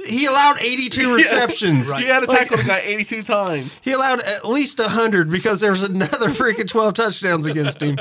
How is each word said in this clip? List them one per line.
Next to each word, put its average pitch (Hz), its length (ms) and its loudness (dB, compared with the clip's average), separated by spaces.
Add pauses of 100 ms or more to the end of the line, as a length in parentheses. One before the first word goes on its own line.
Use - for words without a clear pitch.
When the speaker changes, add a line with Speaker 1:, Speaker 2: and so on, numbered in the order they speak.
Speaker 1:
He 247 180 -2
allowed 285 380 4
eighty-two 254 380 -2
Speaker 2:
<laughs> 254 100 2
Yeah. 240 60 2
Speaker 1:
receptions. 220 720 2
Speaker 3:
Right. 139 140 -2
Speaker 2:
He 254 60 -2
had 262 120 4
to 254 60 0
Speaker 1:
Like, 247 140 4
Speaker 2:
tackle 247 180 0
the 220 60 0
guy 190 160 2
eighty-two 208 440 -6
times. 185 600 -2
Speaker 1:
he 262 80 -2
allowed 262 280 0
at 202 280 -6
least 254 320 0
a 220 80 0
hundred 202 420 2
because 190 300 0
there 214 120 2
was 185 100 0
another 202 480 0
freaking 226 380 0
twelve 220 260 0
touchdowns 185 500 -2
against 151 380 -2
him. 147 180 -2